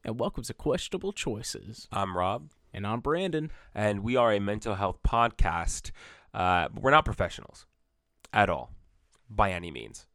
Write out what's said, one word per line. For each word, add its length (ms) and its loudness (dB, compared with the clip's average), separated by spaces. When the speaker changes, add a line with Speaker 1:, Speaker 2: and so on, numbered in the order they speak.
Speaker 1:
And 160 -6
welcome 240 -4
to 100 -10
Questionable 600 -4
Choices. 800 -8
Speaker 2:
I'm 240 -2
Rob. 340 -2
Speaker 1:
And 100 -8
I'm 140 -2
Brandon. 540 -2
Speaker 2:
And 300 0
we 140 0
are 160 6
a 80 2
mental 340 -2
health 320 -2
podcast. 840 2
Uh, 400 4
but 80 -10
we're 80 4
not 140 8
professionals 640 -6
at 180 6
all, 220 -4
by 220 2
any 180 -6
means 440 -14